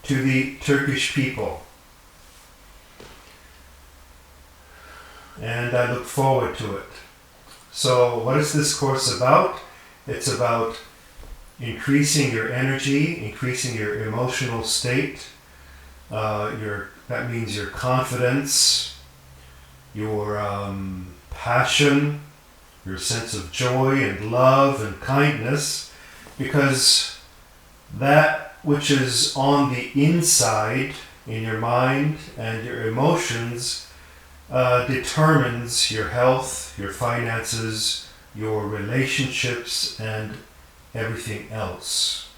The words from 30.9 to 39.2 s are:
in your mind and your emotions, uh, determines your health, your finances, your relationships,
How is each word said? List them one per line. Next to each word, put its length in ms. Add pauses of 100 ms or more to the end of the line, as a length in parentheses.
in 160
your 160
mind 600 (200)
and 280
your 220
emotions, 1040 (600)
uh, 340
determines 1040
your 200
health, 680
your 140
finances, 1200 (240)
your 320
relationships, 1300